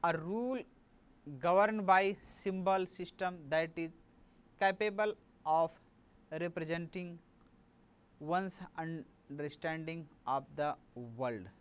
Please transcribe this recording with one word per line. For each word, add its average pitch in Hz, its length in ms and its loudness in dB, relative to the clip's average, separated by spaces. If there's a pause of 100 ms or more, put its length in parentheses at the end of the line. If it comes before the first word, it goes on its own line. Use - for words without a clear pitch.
a 170 100 4
rule 220 500 -2 (640)
governed 185 600 4
by 190 160 10 (320)
symbol 190 520 0
system 180 640 -6
that 160 360 0
is 160 120 -14 (600)
capable 208 540 2 (320)
of 160 360 2 (580)
representing 170 760 -4 (1000)
one's 180 400 -2 (180)
understanding 160 1300 -6 (200)
of 135 280 -2
the 147 160 0 (460)
world। 113 420 -4